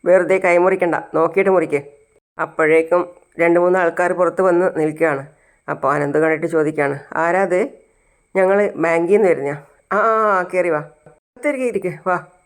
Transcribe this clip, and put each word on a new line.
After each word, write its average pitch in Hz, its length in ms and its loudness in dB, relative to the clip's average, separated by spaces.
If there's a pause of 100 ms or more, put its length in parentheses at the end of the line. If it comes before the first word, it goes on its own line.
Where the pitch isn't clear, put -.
"വെറുതെ 180 340 2
കൈ 175 200 2
മുറിക്കണ്ട, 180 360 0 (200)
നോക്കിയിട്ട് 165 360 0
മുറിക്ക്." 160 300 0 (580)
അപ്പോഴേക്കും 160 680 0 (300)
രണ്ട് 170 220 4
മൂന്ന് 180 180 2
ആൾക്കാർ 175 340 0
പുറത്ത് 170 300 0
വന്ന് 180 240 2 (100)
നിൽക്കുകയാണ്. 151 500 -2 (420)
അപ്പോൾ 147 240 -2
ആനന്ദ് 147 260 -2
കണ്ടിട്ട് 160 280 0
ചോദിക്കുകയാണ്, 151 520 -2 (160)
"ആരാ 170 280 0
അത്?" 180 180 0 (760)
"ഞങ്ങൾ 196 420 2
ബാങ്കിൽ 165 360 0
നിന്ന് 208 160 4
വരുന്നയാ." 143 280 0 (360)
"ആ, 196 60 0
ആ, 220 140 0 (140)
ആ, 190 160 0
കയറി 180 260 -2
വാ." 151 120 -2 (260)
"അകത്തേക്ക് - 580 -8
ഇരിക്ക്, 185 280 -4 (140)
വാ." 180 100 0 (300)